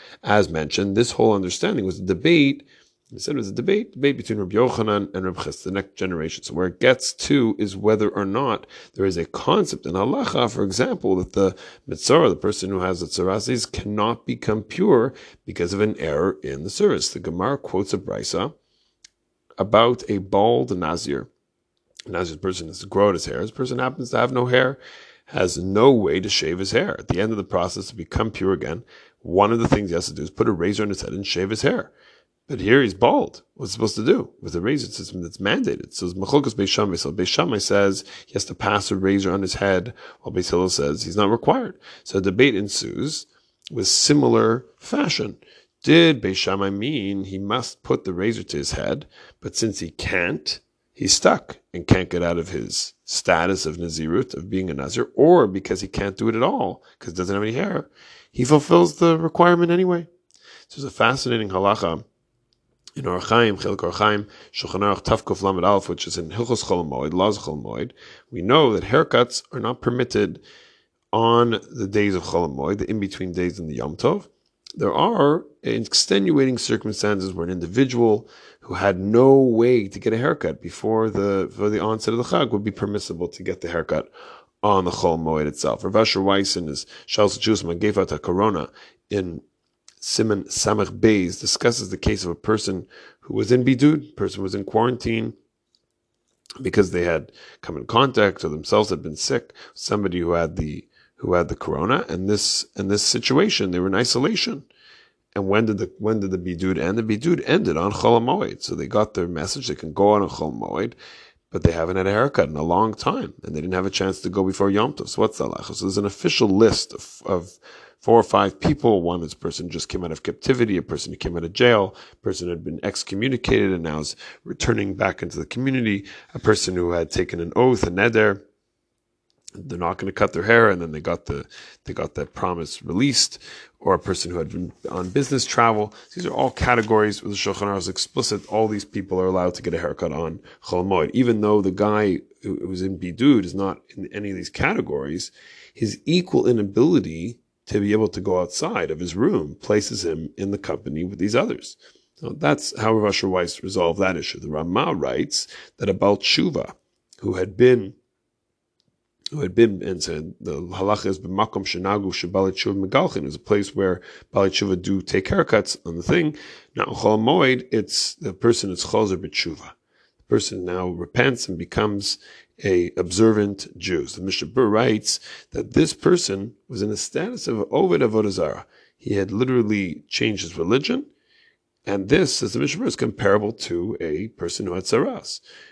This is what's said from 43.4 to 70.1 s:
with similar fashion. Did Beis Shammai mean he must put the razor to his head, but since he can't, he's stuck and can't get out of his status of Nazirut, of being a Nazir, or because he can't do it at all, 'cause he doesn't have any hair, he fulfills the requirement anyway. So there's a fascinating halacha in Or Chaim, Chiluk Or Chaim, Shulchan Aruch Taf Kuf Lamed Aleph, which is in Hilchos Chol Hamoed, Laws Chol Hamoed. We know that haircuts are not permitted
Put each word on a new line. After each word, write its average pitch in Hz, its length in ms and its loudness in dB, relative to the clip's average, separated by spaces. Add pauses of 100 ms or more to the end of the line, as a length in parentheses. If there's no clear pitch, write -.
with 113 160 -4
similar 120 800 4 (140)
fashion. - 580 -4 (460)
Did 156 400 6
Beis 95 140 -2
Shammai 98 340 0
mean 101 540 -4
he 95 120 -10
must 104 460 -4
put - 220 -2
the 92 100 -4
razor 104 300 -2
to - 120 -8
his 71 160 -4
head, - 340 -4 (360)
but - 120 -10
since 107 260 -2
he 85 100 -8
can't, - 680 -4 (360)
he's - 180 -2
stuck - 460 2 (160)
and 87 120 -10
can't 92 220 2
get 87 140 -2
out 85 160 0
of 82 100 -4
his 64 460 -8 (100)
status 90 640 0
of 80 100 -4
Nazirut, 82 580 -2
of 85 140 -12
being 95 220 -2
a 73 40 -6
Nazir, 69 420 -4
or 156 300 8
because 95 360 -4
he 95 60 -8
can't 98 280 -4
do 110 140 0
it 110 40 0
at 113 80 0
all, 156 400 -2 (160)
'cause 85 140 -14
he 85 60 -16
doesn't 92 160 -2
have 101 80 0
any 110 100 -2
hair, 175 380 -4 (420)
he 127 140 0
fulfills 165 500 6
the 165 220 4
requirement 170 520 4
anyway. 175 360 2 (600)
So - 120 -16
there's 135 100 -10
a - 60 -18
fascinating 117 540 0
halacha 95 540 0 (920)
in 135 100 -8
Or 90 140 -2
Chaim, 110 360 4
Chiluk 101 280 -4
Or 87 80 -2
Chaim, 104 340 0 (260)
Shulchan - 280 -6
Aruch 101 240 0
Taf 113 180 -2
Kuf 95 180 -6
Lamed 95 220 -2
Aleph, 98 260 2
which 87 200 -8
is 80 100 -8
in 82 120 -10
Hilchos 113 340 -4
Chol 90 200 -2
Hamoed, 71 280 -6
Laws 98 260 0
Chol 73 240 -10
Hamoed. 55 300 -10 (400)
We 87 100 -8
know 127 300 4
that 85 100 0
haircuts 127 720 2
are 127 80 -8
not 117 200 -6
permitted 120 600 -2 (720)